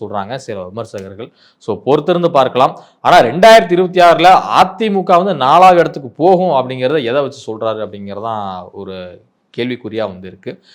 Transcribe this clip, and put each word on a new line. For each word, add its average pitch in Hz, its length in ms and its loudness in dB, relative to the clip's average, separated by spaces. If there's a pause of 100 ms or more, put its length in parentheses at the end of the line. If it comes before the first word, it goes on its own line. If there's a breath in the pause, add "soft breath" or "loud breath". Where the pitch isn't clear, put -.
சொல்றாங்க 101 340 -10
சில 107 300 -12
விமர்சகர்கள். 98 680 -14 (260 soft breath)
So 101 280 -8
பொறுத்திருந்து 160 420 0
பார்க்கலாம். 131 520 0 (200 loud breath)
ஆனா 160 200 4
ரெண்டாயிரத்தி 180 520 4
இருபத்தி 180 280 0
ஆறுல 170 380 6 (240)
அதிமுக 190 540 -2
வந்து 185 180 0
நாலாவது 170 460 4
இடத்துக்கு 147 280 -4
போகும் 180 400 0
அப்படிங்கிறத 131 560 -2
எதை 127 180 -2
வச்சு 127 180 -8
சொல்றாரு 110 460 -8
அப்படிங்கிறதான் 101 880 -12
ஒரு 95 360 -14 (480)
கேள்விக்குறியா 120 440 -8
வந்து 95 280 -10
இருக்கு. 120 340 -18 (120)